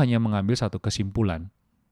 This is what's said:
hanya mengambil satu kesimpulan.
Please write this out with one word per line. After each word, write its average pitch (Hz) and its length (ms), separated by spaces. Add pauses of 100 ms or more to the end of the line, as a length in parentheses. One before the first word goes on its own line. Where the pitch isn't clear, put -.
hanya 120 160
mengambil 107 400
satu - 240
kesimpulan. 98 720 (380)